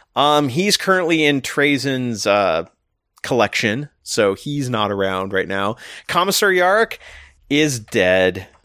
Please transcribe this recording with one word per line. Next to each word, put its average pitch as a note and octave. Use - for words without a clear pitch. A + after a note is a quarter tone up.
um, D3
he's F#3
currently E3+
in C#3
Trazen's, C3
uh, F2+
collection, A#2
so G2+
he's C#3+
not G#2+
around F#2+
right F#2
now. G2
Commissar F#3+
Yarrick F#3
is C#3+
dead. F#2